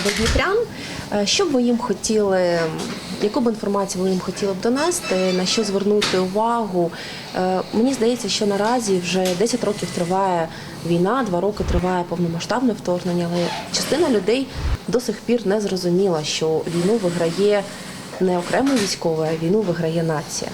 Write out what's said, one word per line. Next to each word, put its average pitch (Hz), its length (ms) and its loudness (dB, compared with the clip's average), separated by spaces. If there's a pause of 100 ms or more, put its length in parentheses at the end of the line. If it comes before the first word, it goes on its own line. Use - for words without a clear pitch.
до 202 60 0
дніпрян. 262 460 2 (560)
Е, 208 140 0
що - 180 2
б 320 80 2
ви 247 100 4
їм 240 160 2
хотіли, 190 800 2 (640)
яку 208 180 0
б 233 60 2
інформацію 202 580 0
ви 190 60 2
їм 185 100 0
хотіли 190 320 -2
б 185 80 -6
донести, 269 540 0 (220)
на 185 100 0
що 220 180 2
звернути 202 540 2
увагу? 190 720 0 (460)
Е, 185 240 0 (120)
мені 247 220 4
здається, 233 340 0
що 208 180 0
наразі 208 520 2
вже 175 280 0 (120)
десять 233 260 0
років 202 300 -2
триває 180 540 0 (380)
війна, 185 420 2
два 175 120 0
роки 202 240 0
триває 175 440 0
повномасштабне 175 640 0
вторгнення, 175 600 -2
але 175 140 0 (260)
частина 302 360 0
людей 240 380 2 (420)
до 220 120 2
сих 214 200 -4
пір 226 260 0
не 208 140 2
зрозуміла, 180 640 2
що 151 240 -2
війну 170 540 2
виграє 180 640 2 (560)
не 180 180 2
окремий 233 400 2
військовий, 160 520 0
а 160 140 -2
війну 190 160 4
виграє 170 420 0
нація. 156 520 -2